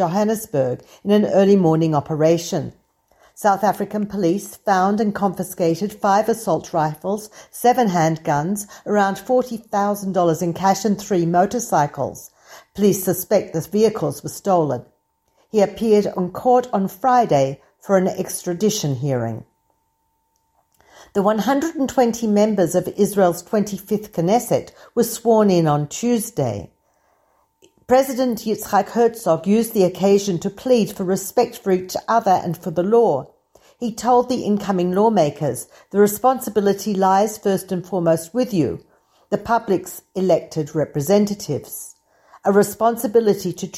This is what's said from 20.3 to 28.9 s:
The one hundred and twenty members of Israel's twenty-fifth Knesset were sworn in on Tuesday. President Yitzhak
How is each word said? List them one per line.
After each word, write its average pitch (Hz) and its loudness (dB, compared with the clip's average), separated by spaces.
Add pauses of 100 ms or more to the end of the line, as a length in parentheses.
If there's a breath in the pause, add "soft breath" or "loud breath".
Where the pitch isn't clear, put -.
The 202 0
one 220 0
hundred 277 0
and 277 -2
twenty 233 0
members 202 2
of 180 0 (100)
Israel's 185 2
twenty-fifth 208 -4
Knesset 185 0 (240 loud breath)
were 233 2 (140)
sworn 220 4
in 170 4
on 147 0
Tuesday. 151 -4 (1160)
President 254 0
Yitzhak 208 -2